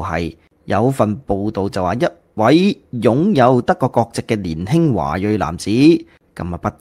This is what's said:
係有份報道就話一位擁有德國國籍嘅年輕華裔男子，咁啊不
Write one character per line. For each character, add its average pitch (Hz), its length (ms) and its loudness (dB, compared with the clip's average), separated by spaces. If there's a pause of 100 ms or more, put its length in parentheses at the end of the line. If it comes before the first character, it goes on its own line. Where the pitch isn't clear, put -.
係 82 340 -6 (300)
有 107 240 0
份 107 360 0
報 101 240 -4
道 98 180 -4
就 95 140 -6
話 90 120 -2
一 135 120 -2 (280)
位 156 440 2 (220)
擁 135 340 2
有 127 280 4
德 - 120 0
國 131 140 -2
國 120 240 -2
籍 - 100 -8
嘅 113 140 -4
年 87 300 -6
輕 156 260 2
華 76 240 -2
裔 104 220 -2
男 85 180 -4
子， - 140 -6
咁 120 840 0
啊 85 40 -8
不 107 100 -4 (120)